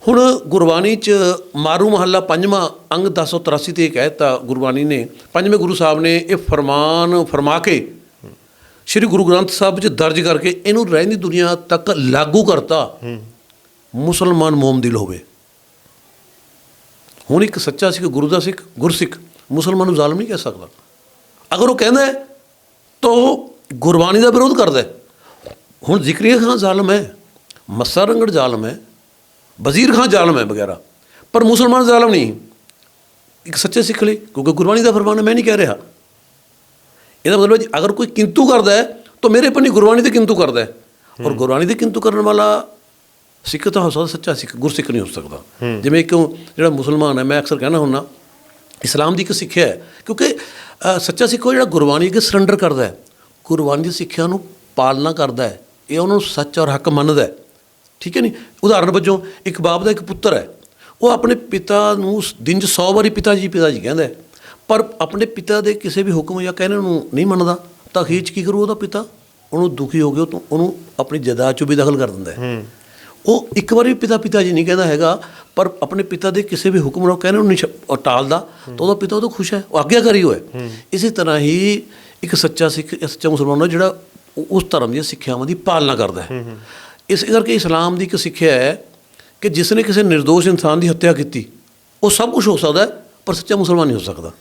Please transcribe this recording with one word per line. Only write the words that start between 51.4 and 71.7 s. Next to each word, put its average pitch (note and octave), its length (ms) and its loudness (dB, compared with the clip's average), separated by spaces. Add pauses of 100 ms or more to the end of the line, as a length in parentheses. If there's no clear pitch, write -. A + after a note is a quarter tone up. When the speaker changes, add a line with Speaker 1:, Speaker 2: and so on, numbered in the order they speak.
Speaker 1:
ਉਹ B3+ 60 2
ਜਿਹੜਾ C4 120 2
ਗੁਰਬਾਣੀ D#3 420 2
ਅੱਗੇ F#3+ 140 0
ਸਰੈਂਡਰ G3 360 2
ਕਰਦਾ D3 280 0
ਹੈ, F#2 140 -8 (460)
ਗੁਰਬਾਣੀ D3+ 380 0
ਦੀ F3 80 -4
ਸਿੱਖਿਆ E3 360 -6
ਨੂੰ F3+ 180 -4 (320)
ਪਾਲਣਾ C3+ 360 0
ਕਰਦਾ C3 360 -2
ਹੈ, - 120 -12 (300)
ਇਹ D3 80 -2
ਉਹਨਾਂ F#3+ 160 0
ਨੂੰ G3+ 80 2
ਸੱਚ D3 360 -6
ਔਰ D3 160 0
ਹੱਕ C#3 140 -2
ਮੰਨਦਾ D3 340 2
ਹੈ। - 100 -2 (680)
ਠੀਕ F3 160 -8
ਹੈ - 60 0
ਨੀ? A#3 100 0 (320)
ਉਦਾਹਰਣ F#3+ 260 4
ਵਜੋਂ F#3+ 280 0 (280)
ਇੱਕ F3+ 140 -8
ਬਾਪ F3 240 -2
ਦਾ G#3+ 60 2
ਇੱਕ - 120 -2
ਪੁੱਤਰ F3+ 320 -2
ਹੈ, F#2 140 -4 (540)
ਉਹ A#3 60 4
ਆਪਣੇ A#3+ 260 2
ਪਿਤਾ G#3 600 0
ਨੂੰ G3+ 280 -2
ਸ-, - 200 -8
ਦਿਨ E3+ 180 0
'ਚ F#3+ 40 -6
ਸੌ F#3 280 0
ਵਾਰੀ G#3+ 180 4
"ਪਿਤਾ G#3 240 0
ਜੀ, F#3+ 140 -2
ਪਿਤਾ E3+ 220 2
ਜੀ" A2+ 100 -6
ਕਹਿੰਦਾ C#3+ 240 -2
ਹੈ, C3 100 -8 (540)
ਪਰ A3 200 2 (120)
ਆਪਣੇ G3 260 -4
ਪਿਤਾ G#3 340 -4
ਦੇ G#3 140 0
ਕਿਸੇ G3 280 -4
ਵੀ G3 100 0
ਹੁਕਮ E3+ 300 -4
ਜਾਂ F3+ 100 -6
ਕਹਿਣੇ F#3 220 -2
ਨੂੰ F#3 400 -2
ਨਹੀਂ D#3 120 0
ਮੰਨਦਾ, F3+ 320 0 (360)
ਤਾਂ F#3 80 0
ਅਖੀਰ F3 200 -2
'ਚ F3+ 80 -8
ਕੀ G3 120 -8
ਕਰੂ G3+ 200 0
ਉਹਦਾ G#3 120 -2
ਪਿਤਾ? G#3 300 -8 (480)
ਉਹਨੂੰ E3 220 0
ਦੁਖੀ C#3 260 -4
ਹੋ D3 100 2
ਕੇ C#3 100 -2
ਉਹ E3 60 0
ਤੋਂ, - 140 -10 (120)
ਉਹਨੂੰ E3+ 260 0 (220)
ਆਪਣੀ C#3+ 180 -4
ਜਾਇਦਾਦ B2+ 360 0
'ਚੋਂ C#3+ 120 -4
ਵੀ C#3+ 100 2